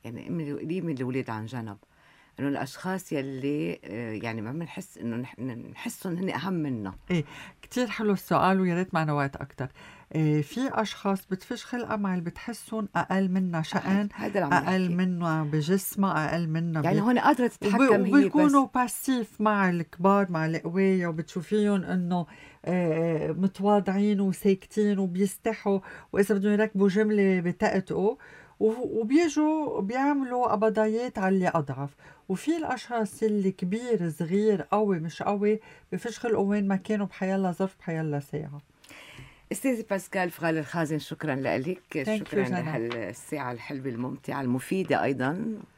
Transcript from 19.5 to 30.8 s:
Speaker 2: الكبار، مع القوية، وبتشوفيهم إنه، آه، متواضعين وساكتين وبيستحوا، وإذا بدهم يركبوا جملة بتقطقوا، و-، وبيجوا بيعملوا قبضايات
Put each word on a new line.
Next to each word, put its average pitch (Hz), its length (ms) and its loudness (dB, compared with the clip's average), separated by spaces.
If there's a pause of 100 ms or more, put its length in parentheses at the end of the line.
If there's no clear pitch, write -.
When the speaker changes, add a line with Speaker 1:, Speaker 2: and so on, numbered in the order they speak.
Speaker 2:
الكبار، 180 640 2
مع 160 140 0
القوية، 180 600 2
وبتشوفيهم 190 760 0
إنه، 180 440 -2 (380)
آه، 165 680 0
متواضعين 196 880 2
وساكتين 196 800 0
وبيستحوا، 196 840 -2 (320)
وإذا 202 220 2
بدهم 202 180 2
يركبوا 208 360 2
جملة 196 520 4
بتقطقوا، 185 760 0 (440)
و-، 220 400 0
وبيجوا 302 800 2
بيعملوا 247 720 0
قبضايات 220 680 2